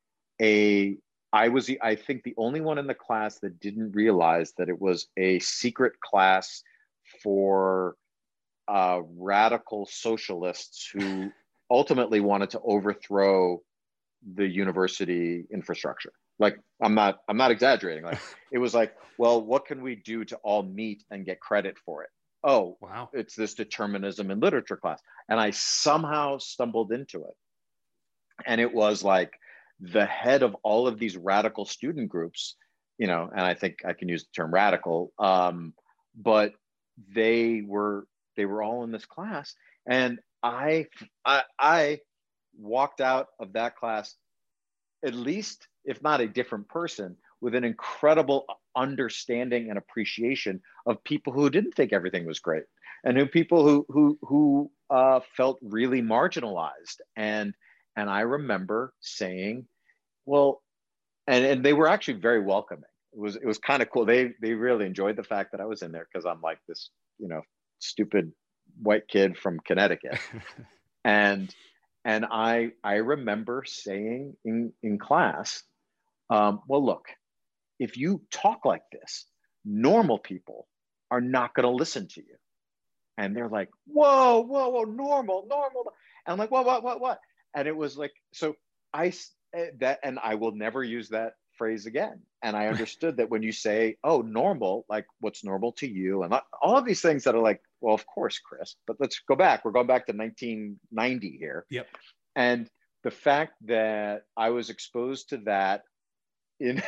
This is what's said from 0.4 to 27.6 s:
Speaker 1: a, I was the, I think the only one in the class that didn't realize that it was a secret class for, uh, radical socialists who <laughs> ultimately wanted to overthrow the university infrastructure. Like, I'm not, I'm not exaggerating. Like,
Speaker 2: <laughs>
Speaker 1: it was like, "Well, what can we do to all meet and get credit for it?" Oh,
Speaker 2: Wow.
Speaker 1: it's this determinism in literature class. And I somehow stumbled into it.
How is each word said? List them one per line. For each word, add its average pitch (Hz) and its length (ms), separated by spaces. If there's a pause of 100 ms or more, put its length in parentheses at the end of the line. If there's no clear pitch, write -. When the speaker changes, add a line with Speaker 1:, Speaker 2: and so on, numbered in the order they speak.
Speaker 1:
a, 104 580 (340)
I 110 160
was 123 180
the, 131 160
I 110 140
think 123 260
the 120 140
only 123 240
one 156 180
in 143 80
the 135 80
class 110 460
that 90 200
didn't 104 320
realize 85 640
that 87 120
it 90 120
was 92 360
a 92 240
secret - 600
class 95 600 (600)
for, 95 720 (720)
uh, 92 320 (160)
radical 104 680
socialists - 1040
who 98 380 (200)
<laughs> - 200
ultimately 123 500
wanted 101 300
to 113 100
overthrow 98 1000 (760)
the 98 120
university 90 1080
infrastructure. - 600 (260)
Like, 104 200 (240)
I'm 107 120
not, 104 240 (100)
I'm 107 80
not 127 140
exaggerating. 92 540
Like, 85 160 (160)
Speaker 2:
<laughs> - 160
Speaker 1:
it 131 60
was 120 160
like, 113 220 (220)
"Well, 117 260
what 127 220
can 135 160
we 127 140
do 113 300
to 117 120
all 104 240
meet 101 480
and 98 160
get 92 140
credit 101 380
for 80 260
it?" - 60 (340)
Oh, 131 360
Speaker 2:
Wow. 104 320
Speaker 1:
it's 120 220
this 107 200
determinism 101 760
in 101 100
literature 131 360
class. 80 240 (280)
And 110 120
I 107 100
somehow 147 880
stumbled 113 540
into 117 320
it. - 100 (1120)